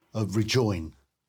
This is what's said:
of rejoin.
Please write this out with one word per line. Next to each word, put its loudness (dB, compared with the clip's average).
of -2
rejoin. 0